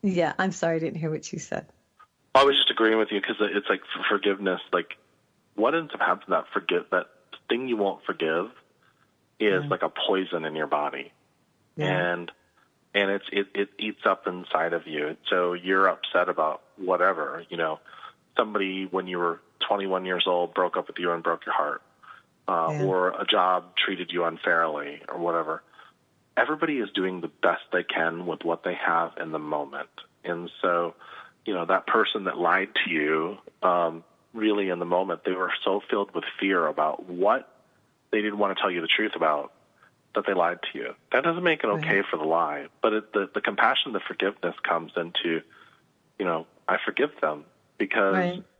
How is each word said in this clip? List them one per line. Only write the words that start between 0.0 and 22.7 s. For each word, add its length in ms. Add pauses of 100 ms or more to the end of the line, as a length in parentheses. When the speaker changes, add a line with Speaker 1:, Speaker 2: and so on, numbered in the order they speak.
Speaker 1:
Yeah, 360
I'm 120
sorry, 260
I 20
didn't 200
hear 120
what 200
you 80
said. 280 (640)
Speaker 2:
I 100
was 140
just 140
agreeing 260
with 140
you 100
'cause 180
it's 300
like 120
f-, 280
forgiveness, 520 (120)
like, 240 (580)
what 200
ends 180
up 60
happening, 300
that 240
forgive-, 380
that 160 (420)
thing 180
you 80
won't 300
forgive 440 (880)
is 260
Speaker 1:
Yeah. 60
Speaker 2:
like 140
a 60
poison 560
in 100
your 120
body. 440 (640)
Speaker 1:
Yeah. 380
Speaker 2:
And, 180 (640)
and 160
it's, 220
it, 200
it 240
eats 280
up 220
inside 440
of 160
you. 300 (120)
So 220
you're 360
upset 420
about 320 (160)
whatever, 720
you 80
know, 220 (580)
somebody 480
when 220
you 120
were 220 (180)
twenty-one 460
years 200
old 280
broke 240
up 100
with 100
you 140
and 100
broke 240
your 100
heart, 260 (680)
uh, 240